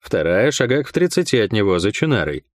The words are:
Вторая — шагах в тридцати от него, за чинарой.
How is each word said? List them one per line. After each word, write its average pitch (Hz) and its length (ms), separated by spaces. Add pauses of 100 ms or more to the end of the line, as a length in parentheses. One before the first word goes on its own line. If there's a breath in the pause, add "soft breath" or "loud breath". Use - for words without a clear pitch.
Вторая — 92 520
шагах 131 340
в - 60
тридцати 170 460
от 104 120
него, 101 280
за 98 140
чинарой. 87 520 (120)